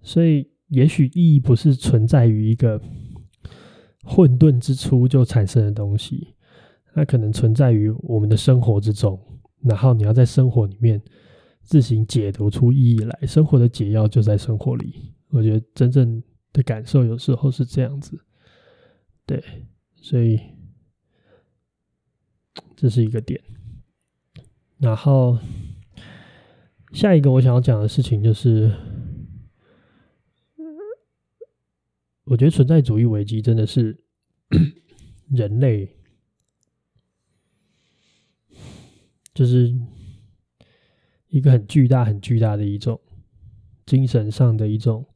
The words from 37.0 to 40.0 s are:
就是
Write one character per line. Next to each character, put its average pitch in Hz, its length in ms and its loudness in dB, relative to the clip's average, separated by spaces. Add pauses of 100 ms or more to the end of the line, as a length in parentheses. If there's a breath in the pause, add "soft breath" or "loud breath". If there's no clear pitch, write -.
就 127 140 0
是 123 280 0 (1500 loud breath)